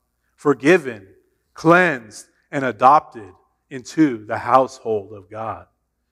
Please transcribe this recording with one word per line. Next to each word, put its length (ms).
forgiven, 800
cleansed, 720
and 140
adopted 680
into 560
the 120
household 760
of 180
God. 380